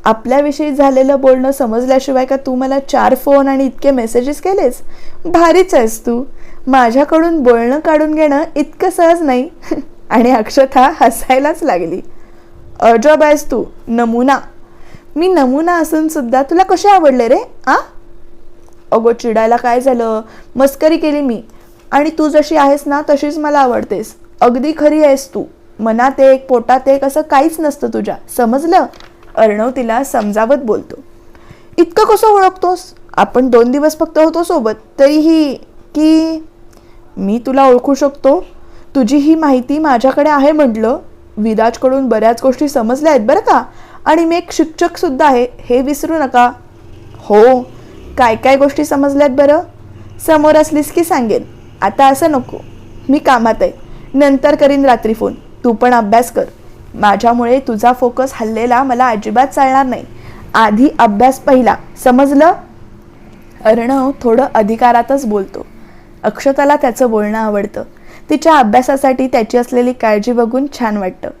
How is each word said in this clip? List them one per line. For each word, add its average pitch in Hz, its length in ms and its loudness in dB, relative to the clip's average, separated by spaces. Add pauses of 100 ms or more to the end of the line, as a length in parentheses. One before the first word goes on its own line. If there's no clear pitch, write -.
"आपल्याविषयी 277 680 -2
झालेलं 269 460 2
बोलणं 262 300 2
समजल्याशिवाय 262 760 -2
का 269 120 -2
तू 262 180 -6
मला 262 240 -2
चार 262 360 0
फोन 277 340 2
आणि 269 160 0
इतके 269 260 -2
मेसेजेस 247 500 -2
केलेस? 359 400 -2 (440)
भारीच 339 500 2
आहेस 226 320 0
तू, 240 180 -4 (420)
माझ्याकडून 285 760 2
बोलणं 240 380 2
काढून 311 340 0
घेणं 302 300 0 (120)
इतकं 294 340 -2
सहज 339 320 2
नाही." 262 260 -2 (220)
<laughs> - 400 -10
आणि 240 200 2
अक्षता 269 680 2
हसायलाच 277 640 0
लागली. 180 380 -4 (800)
"अजब 254 420 4
आहेस 294 280 0
तू, 226 140 -4 (240)
नमुना." 240 500 0 (760)
मी 349 120 0
नमुना 320 480 0
असून 311 320 -2
सुद्धा 269 340 -2
तुला 339 200 0
कसे 381 260 0
आवडले 269 400 4
रे, 294 100 4 (280)
आ? 269 80 2 (1160)
अगो, 233 200 0
चिडायला 226 440 0
काय 247 240 -2
झालं? 233 400 -2 (360)
मस्करी 277 400 0
केली 294 240 -2
मी. 240 220 -4 (480)
आणि 294 280 0
तू 311 100 0
जशी 302 280 0
आहेस 285 300 2
ना, 294 240 -2
तशीच 294 280 -2
मला 294 200 -2
आवडतेस. 240 560 -2 (260)
अगदी 254 380 0
खरी 302 260 2
आहेस 269 300 0
तू. 208 100 -6 (360)
मनात 240 400 0
एक, 262 280 4
पोटात 254 400 0
एक 277 160 2
असं 277 180 -2
काहीच 311 360 0
नसतं 285 300 -4
तुझ्या, 214 280 -6 (200)
समजलं? 277 500 0 (500)
अर्णव 220 340 0
तिला 247 340 -4
समजावत 220 520 -2
बोलतो. 226 400 -6 (800)
इतकं 349 280 2
कसं 427 220 2
ओळखतोस? 370 680 0 (200)
आपण 254 360 0
दोन 233 200 4
दिवस 302 280 0
फक्त 320 200 -4
होतो 320 240 2
सोबत, 262 300 -2 (260)
तरीही 302 560 2 (400)
की 320 440 2 (800)
मी 196 300 -4
तुला 269 200 2
ओळखू 254 280 2
शकतो. 277 460 0 (540)
तुझी 262 220 0
ही 302 180 4
माहिती 285 440 0
माझ्याकडे 285 520 0
आहे 285 220 2
म्हटलं. 247 460 0 (380)
विराजकडून 233 720 0
बऱ्याच 226 340 0
गोष्टी 269 260 0
समजल्या 269 440 0
आहेत 226 140 0
बरं 311 140 2
का. 349 220 0 (420)
आणि 330 200 2
मी 330 120 0
एक 349 160 -6
शिक्षक 330 440 -2
सुद्धा 302 300 -2
आहे, 247 200 2 (120)
हे 247 240 -2
विसरू 302 360 -4
नका. 247 340 0 (640)
हो, 240 440 4 (580)
काय 226 180 2
काय 269 200 2
गोष्टी 285 280 0
समजल्यात 285 460 0
बरं? 285 300 2 (680)
समोर 302 300 4
असलीस 302 360 0
की 349 120 0
सांगेन. 247 380 -2 (400)
आता 208 240 2
असं 277 240 2
नको, 269 260 -4 (520)
मी 277 100 2
कामात 233 420 0
आहे, 175 120 0 (420)
नंतर 277 400 2
करीन 277 300 2
रात्री 226 300 2
फोन. 208 200 -6 (300)
तू 240 80 2
पण 247 220 2
अभ्यास 233 380 0
कर. 208 120 -4 (500)
माझ्यामुळे 233 640 0
तुझा 233 320 0
फोकस 254 420 -2
हल्लेला 233 480 -2
मला 254 260 0
अजिबात 220 380 0
चालणार 269 400 0
नाही. 240 180 -6 (500)
आधी 220 340 2 (100)
अभ्यास 240 400 2
पहिला, 254 380 2 (280)
समजलं? 277 480 4 (1120)
अर्णव 254 460 0 (120)
थोडं 233 320 2
अधिकारातच 240 720 0
बोलतो. 202 400 -6 (560)
अक्षताला 277 540 0
त्याचं 254 340 0
बोलणं 214 280 -2
आवडतं. 208 440 -4 (480)
तिच्या 302 260 2
अभ्यासासाठी 262 680 0
त्याची 240 320 -2
असलेली 247 340 -2
काळजी 220 400 -2
बघून 240 340 -2 (120)
छान 214 180 -4
वाटतं. 185 340 -8 (100)